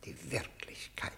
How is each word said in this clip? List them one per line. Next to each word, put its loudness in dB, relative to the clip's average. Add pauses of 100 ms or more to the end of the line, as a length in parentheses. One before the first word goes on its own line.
Die -4
Wirklichkeit. 0